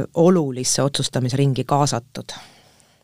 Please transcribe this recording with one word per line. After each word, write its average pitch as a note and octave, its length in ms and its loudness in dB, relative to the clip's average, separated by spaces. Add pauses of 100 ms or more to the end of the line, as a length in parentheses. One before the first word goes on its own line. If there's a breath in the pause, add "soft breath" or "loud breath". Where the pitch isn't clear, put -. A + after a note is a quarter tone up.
(140)
olulisse D3+ 720 2
otsustamisringi C3 800 0
kaasatud. - 680 -2 (680 loud breath)